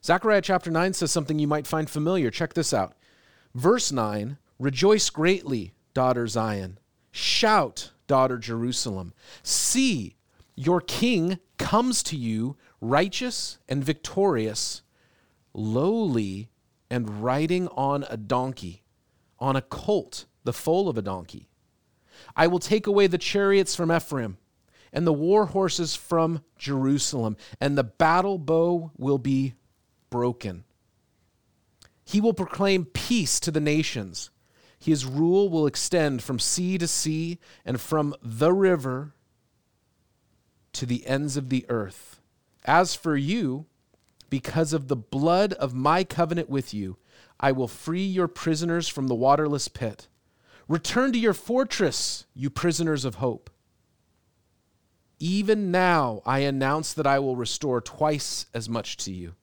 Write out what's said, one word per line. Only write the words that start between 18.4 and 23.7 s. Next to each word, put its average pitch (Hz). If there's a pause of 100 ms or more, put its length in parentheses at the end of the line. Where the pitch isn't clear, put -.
on 131
a 131
colt, - (180)
the 120
foal 180
of 117
a 107
donkey. 95 (880)
I 160
will 175
take 214
away 202
the 175
chariots 196